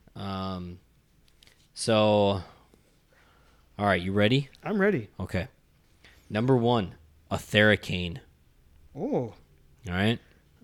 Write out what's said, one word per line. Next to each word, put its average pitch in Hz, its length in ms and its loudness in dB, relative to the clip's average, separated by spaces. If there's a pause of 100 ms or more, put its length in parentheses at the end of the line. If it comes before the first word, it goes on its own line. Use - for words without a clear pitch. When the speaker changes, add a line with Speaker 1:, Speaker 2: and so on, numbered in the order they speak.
(140)
Speaker 1:
Um, 95 640 -10 (960)
so, 104 680 2 (1400)
all 104 80 0
right, 92 140 4
you 92 120 -4
ready? 110 360 2 (160)
Speaker 2:
I'm 196 160 -2
ready. 185 280 0 (120)
Speaker 1:
Okay. - 280 -6 (800)
Number 123 280 2
one, 117 380 0 (360)
a 98 60 -4
Theracane. 101 840 2 (760)
Speaker 2:
Oh. 147 380 -6
Speaker 1:
All - 20 -20 (540)
right? 101 300 -2 (460)